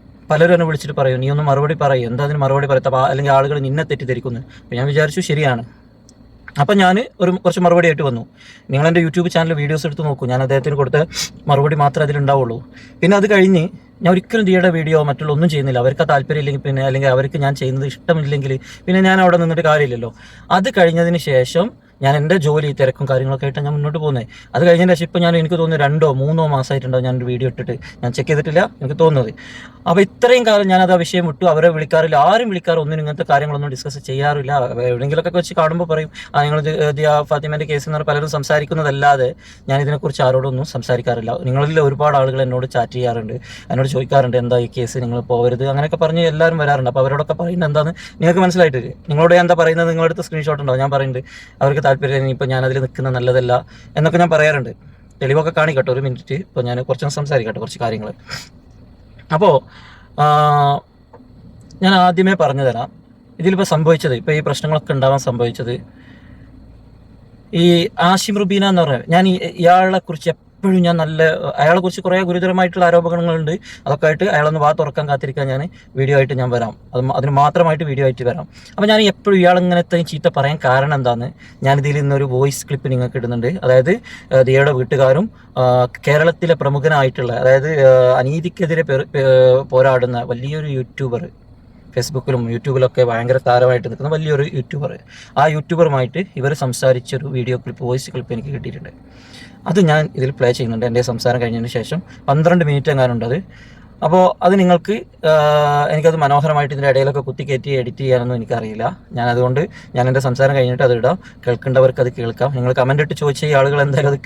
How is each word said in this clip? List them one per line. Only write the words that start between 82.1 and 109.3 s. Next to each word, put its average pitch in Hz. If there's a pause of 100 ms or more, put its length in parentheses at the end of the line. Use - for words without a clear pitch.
വോയിസ് 135
ക്ലിപ്പ് 135
നിങ്ങൾക്ക് 123
ഇടുന്നുണ്ട്. 120 (140)
അതായത്, 127
ഏഹ്, 131
ദിയയുടെ 139
വീട്ടുകാരും, 135 (260)
ആ, 127 (440)
കേരളത്തിലെ 160
പ്രമുഖനായിട്ടുള്ള, 139
അതായത്, 131 (160)
ഏഹ്, 127
അനീതിക്കെതിരെ 160
പെ-, 139
പെ-, 131
പോരാടുന്ന 127 (120)
വലിയൊരു 147 (120)
യൂട്യൂബർ, 127 (720)
Facebook-ിലും 127
YouTube-ിലൊക്കെ 127
ഭയങ്കര 120
താരമായിട്ട് 123
നിൽക്കുന്ന 131
വലിയൊരു 151
യൂട്യൂബർ, 143 (460)
ആ - (120)
യൂട്യൂബറുമായിട്ട് 151 (180)
ഇവർ 139
സംസാരിച്ചൊരു 131
വീഡിയോ 127
ക്ലിപ്പ്, -
വോയിസ് 127
ക്ലിപ്പ് 123
എനിക്ക് 117
കിട്ടിയിട്ടുണ്ട്. - (800)
അത് 160 (100)
ഞാൻ 151
ഇതിൽ 131
പ്ലേ 123
ചെയ്യുന്നുണ്ട്. 117
എൻ്റെ 120
സംസാരം 120
കഴിഞ്ഞതിന് 117
ശേഷം 123 (300)
പന്ത്രണ്ട് 165
മിനിറ്റ് 143
എങ്ങാനുണ്ട് 123
അത്. 135 (680)
അപ്പോൾ 180 (220)
അത് 196
നിങ്ങൾക്ക്, 180 (360)
ആ, - (600)
എനിക്കത് 160
മനോഹരമായിട്ട് 147
ഇതിൻ്റെ 139
ഇടയിലൊക്കെ 135
കുത്തിക്കയറ്റി 135
എഡിറ്റ് 127
ചെയ്യാനൊന്നും 127
എനിക്കറിയില്ല. 113 (220)
ഞാനതുകൊണ്ട് 123 (340)